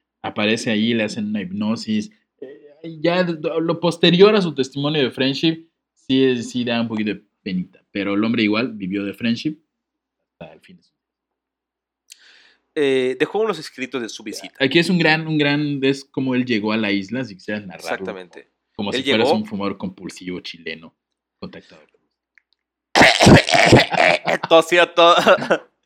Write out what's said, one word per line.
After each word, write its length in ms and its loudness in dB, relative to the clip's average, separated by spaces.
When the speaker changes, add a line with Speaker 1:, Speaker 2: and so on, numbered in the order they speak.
Speaker 1:
Aparece 500 -2
ahí, 220 0
le 120 -2
hacen 240 -6
una 120 -4
hipnosis. 680 -6
Eh, 600 -18
ya 220 0
lo 580 -4
posterior 560 4
a 60 2
su 120 -4
testimonio 480 -2
de 80 2
Friendship, 560 -2
sí, 360 2
sí 220 -6
da 160 -2
un 80 -2
poquito 260 -4
de 80 -12
penita, 480 -8
pero 240 -4
el 100 2
hombre 180 0
igual 300 0
vivió 320 -8
de 100 -8
friendship 440 -4
hasta 200 -20
el 80 -20
fin 160 -20
de 60 -20
su 100 -20
vida. 80 -20
Speaker 2:
Eh, 420 0
dejó 200 -2
unos 200 -2
escritos 440 -10
de 60 -8
su 140 -16
visita. 360 -14
Speaker 1:
Aquí 200 2
es 120 2
un 80 2
gran, 300 2
un 100 0
gran, 440 0
es 220 -2
como 300 -4
él 100 0
llegó 280 -2
a 40 -2
la 140 -2
isla, 340 -4
si 120 -14
quisieras 300 -10
narrarlo. 240 -14
Speaker 2:
Exactamente. 600 -10
Speaker 1:
Como 180 -6
Speaker 2:
Él 120 -4
Speaker 1:
si 60 -2
fueras 180 2
Speaker 2:
llegó. 100 2
Speaker 1:
un 80 -6
fumador 320 -8
compulsivo 600 -12
chileno 560 -16
contactado. 440 -20
Speaker 2:
<laughs> 1500 4
Tosió 420 4
todo. 260 6
<laughs> 540 2